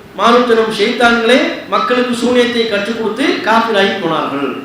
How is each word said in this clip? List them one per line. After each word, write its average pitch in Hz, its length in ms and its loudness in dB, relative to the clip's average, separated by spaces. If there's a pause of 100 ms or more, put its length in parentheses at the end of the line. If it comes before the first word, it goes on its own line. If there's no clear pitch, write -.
(180)
மாரூத் 240 320 4
எனும் 220 280 2
ஷைத்தான்களே 233 880 0
மக்களுக்கு 247 480 0
சூனியத்தை 240 520 0
கற்றுக் 220 340 -4
கொடுத்து 226 220 -2
காபிராகி 220 760 0
போனார்கள். 139 640 -4